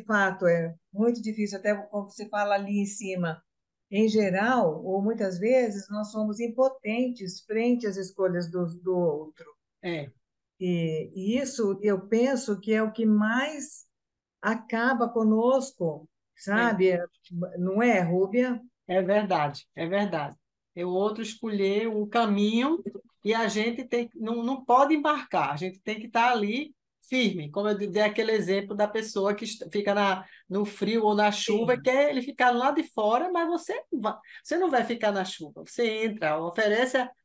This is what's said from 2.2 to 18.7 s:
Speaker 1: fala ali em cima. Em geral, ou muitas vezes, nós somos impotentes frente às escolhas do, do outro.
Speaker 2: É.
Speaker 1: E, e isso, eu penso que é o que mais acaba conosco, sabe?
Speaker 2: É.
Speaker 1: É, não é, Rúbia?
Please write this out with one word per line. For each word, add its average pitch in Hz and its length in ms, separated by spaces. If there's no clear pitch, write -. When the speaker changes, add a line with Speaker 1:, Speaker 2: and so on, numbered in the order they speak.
Speaker 1:
fala 208 260
ali 202 240
em 202 60
cima. 180 580
Em 214 160
geral, 202 800
ou 190 160
muitas 202 380
vezes, 220 500
nós 208 220
somos 214 280
impotentes 233 1000
frente 233 460
às 190 100
escolhas 180 520
do, 175 160
do 185 140
outro. 156 500
Speaker 2:
É. 156 260
Speaker 1:
E, 165 560
e 202 240
isso, 214 420
eu 196 260
penso 226 520
que 220 140
é 220 100
o 214 80
que 226 140
mais 240 800
acaba 233 680
conosco, 220 1000
sabe? 202 560
Speaker 2:
É. 175 60
Speaker 1:
É, 175 80
não 190 240
é, 233 200
Rúbia? 196 600